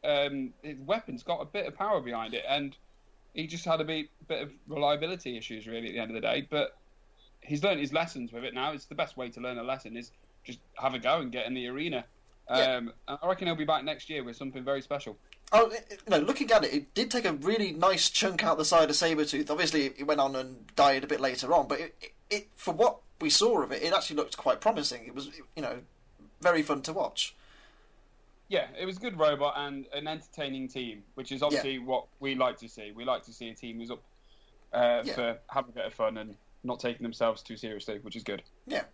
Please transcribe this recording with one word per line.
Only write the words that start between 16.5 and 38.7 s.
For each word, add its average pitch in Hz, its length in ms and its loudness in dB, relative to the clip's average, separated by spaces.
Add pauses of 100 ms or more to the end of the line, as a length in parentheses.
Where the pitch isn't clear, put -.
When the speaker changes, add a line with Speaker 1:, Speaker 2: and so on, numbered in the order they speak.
Speaker 2:
at 208 120 8
it, 131 100 0
it 147 220 -4
did 226 160 0
take 240 140 0
a 170 80 2
really 190 380 2
nice 170 380 4
chunk 190 340 2
out 165 140 4
the 156 80 2
side 160 240 8
of 151 60 2
Sabretooth. 151 560 2
Obviously, 151 340 2
it 135 200 -6
went 147 140 4
on 139 160 4
and 131 400 -8
died 139 280 8
a - 40 -8
bit 147 140 0
later 131 320 2
on, 156 140 6
but 147 120 0
it, 165 220 -8
it, - 100 -16 (200)
it, 208 240 -2
for - 180 -2
what 214 240 6 (240)
we 160 80 2
saw 202 320 6
of 127 100 0
it, 135 120 -2
it 170 100 2
actually 165 220 0
looked 151 220 -2
quite 127 220 2
promising. 143 460 0
It 120 80 -16
was, 139 160 -10 (260)
you 160 60 -8
know, 123 180 -4 (600)
very 160 220 4
fun 143 200 0
to 160 100 -6
watch. - 420 -2 (1120)
Speaker 1:
Yeah, 170 180 2 (120)
it 180 100 -6
was 185 100 -6
a - 20 -12
good 208 200 -6
robot 147 380 4
and 139 360 -6
an 147 140 -6
entertaining 139 600 -8
team, 117 360 -8 (100)
which 131 180 -10
is 135 120 -4
obviously 139 300 0
Speaker 2:
Yeah. 127 120 -6
Speaker 1:
what 127 200 0 (140)
we 135 140 -4
like 127 260 0
to 117 80 -18
see. 104 240 -14
We 113 140 -12
like 127 200 -2
to 113 80 -20
see 117 160 -12
a 113 40 -14
team 117 260 -12
who's 117 120 -10
up, 117 100 -12 (720)
uh, 120 320 4
Speaker 2:
Yeah. - 80 -4
Speaker 1:
for 117 340 -2
having 123 240 -4
a 113 40 -18
bit 120 100 -4
of 110 80 -8
fun 135 240 0
and 107 180 -10 (280)
not 123 160 -4
taking 120 240 -4
themselves 113 400 0
too 113 120 -12
seriously, 104 440 -8
which 101 160 -14
is 113 80 -10
good. 101 180 -6 (240)
Speaker 2:
Yeah. - 180 -4 (100)